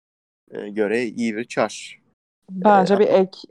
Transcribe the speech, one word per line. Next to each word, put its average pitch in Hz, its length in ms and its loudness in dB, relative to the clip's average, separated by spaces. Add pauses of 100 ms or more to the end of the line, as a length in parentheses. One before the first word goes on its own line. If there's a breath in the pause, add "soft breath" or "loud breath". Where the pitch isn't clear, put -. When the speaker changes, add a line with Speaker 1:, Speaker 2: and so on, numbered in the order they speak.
(520)
Speaker 1:
e, 104 180 -12
göre 107 360 -2
iyi 113 320 -6
bir 117 60 -6
çar. - 560 -6 (500)
Speaker 2:
Bence 190 460 4
Speaker 1:
Ee, 190 40 4
Speaker 2:
bir 208 80 4
Speaker 1:
ama 180 100 4
Speaker 2:
ek, 190 200 0 (140)